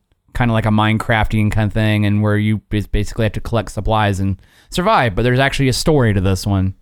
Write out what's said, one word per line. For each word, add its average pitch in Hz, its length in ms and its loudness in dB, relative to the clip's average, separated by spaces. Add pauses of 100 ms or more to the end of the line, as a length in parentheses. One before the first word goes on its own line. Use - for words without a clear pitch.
(340)
kinda 120 200 0
like 110 100 0
a 110 60 0
Minecraftian 107 840 0
kind 110 160 0
of 101 60 -6
thing, 107 320 0
and 104 160 0
where 104 160 0
you 107 200 0 (120)
bas-, 104 160 -2
basically - 400 -2
have 101 60 -2
to 107 80 -8
collect 110 300 -4
supplies 104 480 0
and 98 220 -2 (300)
survive. 165 440 0
But 113 100 -2
there's 123 140 2
actually 135 300 0
a 123 60 2
story 127 400 2
to 98 80 2
this 95 240 0
one. 95 360 0